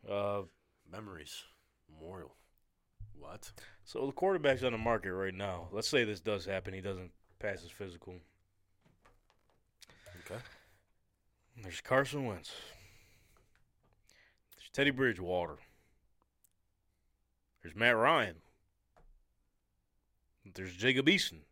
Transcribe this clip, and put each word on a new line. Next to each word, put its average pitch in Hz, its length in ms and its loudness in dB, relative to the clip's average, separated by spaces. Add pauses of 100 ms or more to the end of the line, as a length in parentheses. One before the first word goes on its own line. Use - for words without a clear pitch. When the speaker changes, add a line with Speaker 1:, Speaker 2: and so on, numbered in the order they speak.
Speaker 1:
huh? 101 60 -4
Speaker 2:
Uh, 101 280 -2 (500)
Speaker 1:
Memories. 95 520 -14 (480)
Memorial. 80 440 -16 (840)
What? - 320 -14 (320)
Speaker 2:
So 120 220 -4
the 139 60 0
quarterback's 151 520 4
on 123 100 2
the 113 40 -2
market 110 360 2
right 95 200 -2
now. 92 380 -4
Let's 104 160 -2
say 131 160 6
this 107 160 0
does 101 260 -2
happen. 95 300 -4
He 95 60 -8
doesn't 92 280 -6 (300)
pass 98 240 -6
his 85 80 -16
physical. 92 420 -12 (2250)
Speaker 1:
Okay. 107 100 -8 (1200)
Speaker 2:
There's 90 180 -10
Carson 135 460 0
Wentz. 92 240 -8 (2000)
There's - 160 -20
Teddy 139 200 4
Bridgewater. 90 640 0 (2000)
There's 82 120 -14
Matt 117 220 6
Ryan. 117 380 6 (2250)
There's 92 220 -8
Jacob 127 320 4
Eason. 170 320 4 (120)